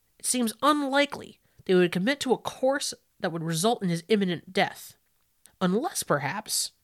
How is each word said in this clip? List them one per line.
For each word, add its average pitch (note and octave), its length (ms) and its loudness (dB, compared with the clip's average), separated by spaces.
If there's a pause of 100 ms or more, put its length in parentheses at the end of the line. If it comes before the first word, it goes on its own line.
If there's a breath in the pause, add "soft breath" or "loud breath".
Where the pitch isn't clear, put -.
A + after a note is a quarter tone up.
(180)
it - 80 -10
seems A#3+ 380 0
unlikely C#4+ 760 0 (180 soft breath)
that - 140 -4
he F#3 40 6
would F3 160 4
commit G3 300 0
to B3 120 2
a - 40 0
course - 580 -2 (240)
that F3+ 120 -4
would E3 120 -6
result E3 400 0
in F3+ 60 0
his E3 180 -2
imminent F#3+ 440 0
death. - 440 -2 (640 soft breath)
Unless, G#3 400 0
perhaps, - 680 -2 (120)